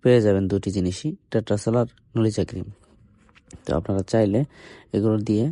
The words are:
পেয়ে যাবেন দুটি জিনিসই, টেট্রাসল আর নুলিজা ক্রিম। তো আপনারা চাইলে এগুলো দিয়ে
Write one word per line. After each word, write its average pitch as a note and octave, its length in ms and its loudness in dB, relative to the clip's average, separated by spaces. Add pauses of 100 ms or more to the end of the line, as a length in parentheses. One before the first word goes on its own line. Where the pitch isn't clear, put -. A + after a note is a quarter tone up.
পেয়ে B2 240 6
যাবেন G2 260 4
দুটি G2 260 -2
জিনিসই, F#2 320 -4 (220)
টেট্রাসল A2+ 500 -2
আর A2+ 60 0 (280)
নুলিজা A2 340 0
ক্রিম। F#2 180 -10 (960)
তো - 40 -8 (100)
আপনারা G2 220 -2 (100)
চাইলে A2 280 2 (560)
এগুলো G#2+ 220 0 (100)
দিয়ে A2 240 2